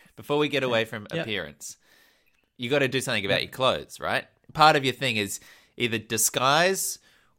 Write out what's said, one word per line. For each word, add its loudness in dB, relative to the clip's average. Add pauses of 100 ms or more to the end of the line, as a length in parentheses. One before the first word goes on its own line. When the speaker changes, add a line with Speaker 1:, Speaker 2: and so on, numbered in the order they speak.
(160)
Speaker 1:
Before -4
we 2
get 0
away 2
from -12
Speaker 2:
Yep. -4
Speaker 1:
appearance, -8 (800)
you -6
gotta 2
do 0
something -2
about 0
Speaker 2:
Yep. -2
Speaker 1:
your -8
clothes, -2
right? -2 (260)
Part 8
of 0
your 0
thing -2
is -4 (380)
either 0
disguise 0 (400)